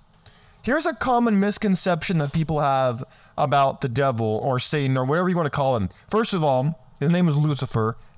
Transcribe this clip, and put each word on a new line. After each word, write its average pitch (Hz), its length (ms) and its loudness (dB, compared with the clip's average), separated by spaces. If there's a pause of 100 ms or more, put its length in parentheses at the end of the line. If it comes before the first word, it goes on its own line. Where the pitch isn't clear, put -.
(600)
Here's 302 240 -2
a 339 80 0
common 233 480 2
misconception 190 760 0
that 143 140 -2
people 156 280 -2
have 131 420 0 (360)
about 139 420 2
the 135 80 -2
devil 117 560 0
or 127 140 -2
Satan 135 400 -2
or 127 60 -2
whatever 170 240 0
you 180 80 0
wanna 156 140 -2
call 135 260 0
him. 101 120 -2 (200)
First 214 260 0
of 160 100 0
all, 139 420 0 (140)
his 143 100 2
name 180 160 4
was 147 100 2
Lucifer. 131 600 0 (220)